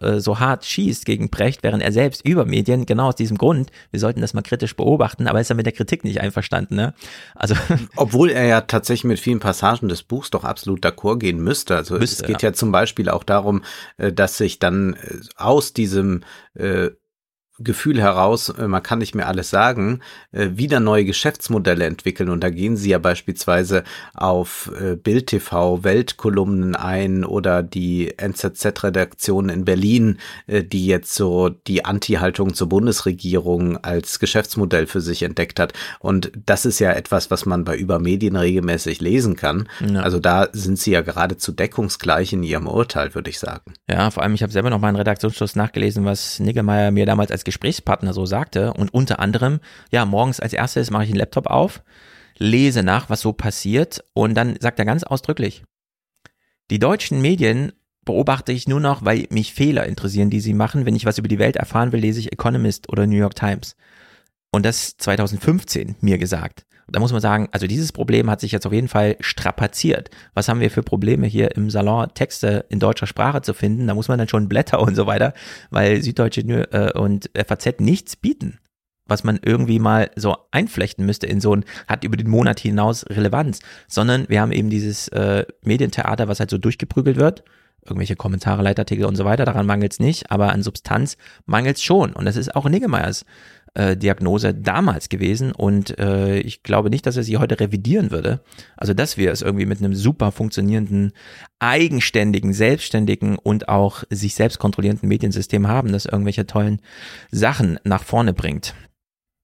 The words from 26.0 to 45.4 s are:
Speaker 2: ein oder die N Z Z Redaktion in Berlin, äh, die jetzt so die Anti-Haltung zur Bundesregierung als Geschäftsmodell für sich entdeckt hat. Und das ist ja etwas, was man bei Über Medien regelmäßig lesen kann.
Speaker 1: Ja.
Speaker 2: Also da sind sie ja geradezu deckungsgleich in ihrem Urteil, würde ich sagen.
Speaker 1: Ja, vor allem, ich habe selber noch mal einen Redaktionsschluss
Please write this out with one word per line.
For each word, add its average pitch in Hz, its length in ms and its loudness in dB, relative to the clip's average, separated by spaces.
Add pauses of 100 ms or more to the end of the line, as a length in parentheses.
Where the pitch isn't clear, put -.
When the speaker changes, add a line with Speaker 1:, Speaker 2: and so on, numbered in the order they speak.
Speaker 2:
ein 95 500 0
oder 92 380 0
die 87 560 -2
N 98 160 -4
Z - 220 -4
Z - 260 -2
Redaktion 95 680 0
in 90 160 -2
Berlin, 101 500 4 (300)
äh, 101 180 0
die 95 220 -2
jetzt 90 280 0
so 90 360 2
die 90 340 -4
Anti-Haltung 95 720 0
zur 85 160 -2
Bundesregierung 90 1080 0
als - 420 -4
Geschäftsmodell 98 680 0
für 92 160 -2
sich 85 200 -4
entdeckt 85 380 -4
hat. 85 140 0 (260)
Und 95 340 0
das - 300 0
ist 120 140 0
ja 95 140 4
etwas, 85 380 -2
was 90 140 -2
man 90 200 0
bei 82 120 -2
Über 92 240 0
Medien 95 340 0
regelmäßig 87 680 0
lesen 104 340 2
kann. 82 320 -2 (180)
Speaker 1:
Ja. 101 140 2
Speaker 2:
Also 92 180 0
da 90 340 4
sind 95 260 -2
sie 107 140 0
ja 85 100 4
geradezu 87 500 -4
deckungsgleich 92 800 -2
in 92 100 -2
ihrem 78 240 -2
Urteil, 98 480 -2
würde - 160 -8
ich - 80 -12
sagen. - 360 -12 (140)
Speaker 1:
Ja, 95 220 2
vor - 120 -4
allem, 104 120 0
ich 107 80 -2
habe 107 100 -4
selber 110 180 0
noch 107 100 0
mal 107 80 2
einen 101 80 2
Redaktionsschluss 104 580 -2